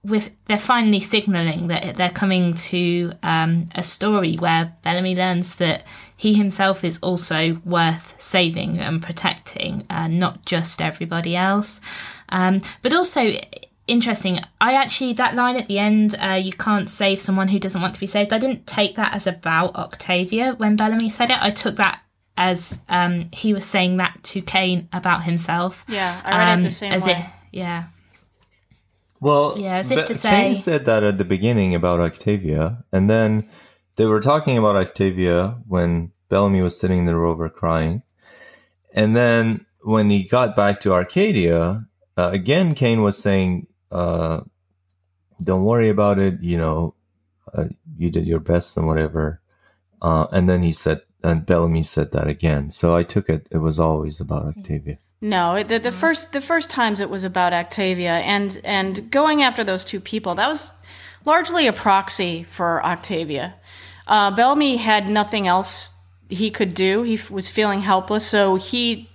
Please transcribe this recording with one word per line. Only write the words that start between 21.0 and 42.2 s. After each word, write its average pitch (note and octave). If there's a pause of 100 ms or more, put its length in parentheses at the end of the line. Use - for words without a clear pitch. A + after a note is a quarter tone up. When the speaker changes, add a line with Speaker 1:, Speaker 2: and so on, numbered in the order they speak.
Speaker 1:
said A#3+
it. B3+
I G#3
took -
that F#3+ (360)
as, F3+
um, F3
he G#3+
was G3
saying F#3
that F3+
to -
Kane F3+
about F3+
himself. E3+
Speaker 2:
Yeah, F#3
I F3
read F3
it F3+
the F3+
Speaker 1:
Um, -
Speaker 2:
same G3
Speaker 1:
as F#3
Speaker 2:
way. F#3
Speaker 1:
if, E3+ (340)
yeah. E3+ (1400)
Speaker 3:
Well, C#3+
Speaker 1:
Yeah, F#3+
as F#3+
if B3+
Speaker 3:
Be-, -
Speaker 1:
to -
Speaker 3:
Kane G3+
Speaker 1:
say -
Speaker 3:
said D#3
that A2
at G2+
the G2
beginning F#2+
about F2
Octavia, F2
and F#2+
then G#2+ (480)
they A2
were G#2+
talking C#3
about G#2+
Octavia F#2 (100)
when F2 (160)
Bellamy G2
was F2
sitting F#2
in F2
the E2+
rover E2+
crying. E2 (920)
And G#2+
then A#2 (160)
when G#2+
he G2+
got A#2+
back G2+
to F#2+
Arcadia, F2+ (320)
uh, F2